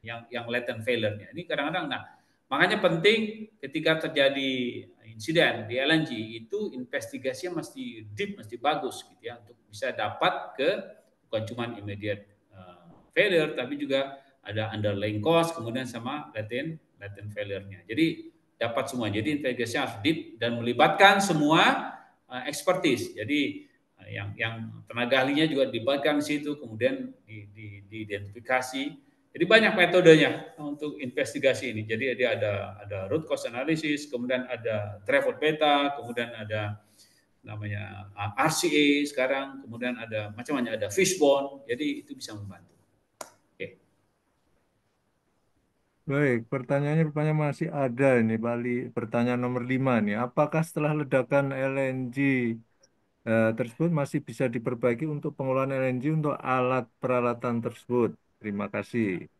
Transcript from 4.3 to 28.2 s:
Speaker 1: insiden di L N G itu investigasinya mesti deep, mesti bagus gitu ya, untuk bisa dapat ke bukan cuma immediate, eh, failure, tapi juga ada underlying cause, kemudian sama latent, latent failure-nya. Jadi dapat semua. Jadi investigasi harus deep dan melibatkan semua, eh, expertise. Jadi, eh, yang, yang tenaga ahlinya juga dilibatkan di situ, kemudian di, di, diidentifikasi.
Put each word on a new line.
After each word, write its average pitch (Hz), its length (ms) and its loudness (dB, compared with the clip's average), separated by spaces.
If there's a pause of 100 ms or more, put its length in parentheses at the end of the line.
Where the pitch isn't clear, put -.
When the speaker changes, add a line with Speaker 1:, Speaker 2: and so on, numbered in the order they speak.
Speaker 1:
insiden 113 580 0
di 120 80 -6
L 139 160 0
N 156 160 4
G 123 80 -6
itu 113 560 -6
investigasinya 131 880 -6
mesti 113 540 -12
deep, 202 260 -6
mesti 117 220 -14
bagus 135 480 -2
gitu - 160 -20
ya, 117 160 -12
untuk - 160 -20 (100)
bisa 123 240 -6
dapat - 640 -2
ke 139 140 2 (580)
bukan 107 220 -4
cuma 120 140 -6 (120)
immediate, 101 540 -8 (260)
eh, 90 320 -20 (240)
failure, 165 460 4
tapi 131 180 -4
juga 139 460 -2 (180)
ada 104 320 -6
underlying 107 480 -2
cause, 165 320 4
kemudian 117 320 -6
sama 127 480 -10
latent, 123 480 -8 (180)
latent 104 380 -14
failure-nya. 98 480 -8
Jadi 147 480 -2 (240)
dapat 117 320 -2
semua. 117 240 -4
Jadi 110 280 -2
investigasi 123 360 -2
harus 123 240 -2
deep 156 400 -2
dan 117 180 -2
melibatkan 160 640 6
semua, 175 720 4 (400)
eh, 127 160 -10
expertise. 147 680 0
Jadi, 143 540 -4 (320)
eh, 101 160 -20
yang, 104 240 -8
yang 113 160 -4 (320)
tenaga 120 340 0
ahlinya 143 240 2
juga 135 220 2
dilibatkan 143 560 0
di - 20 -2
situ, 147 320 -4
kemudian 123 540 -4 (160)
di, 107 240 -16
di, 101 400 -16
diidentifikasi. 110 920 -4 (460)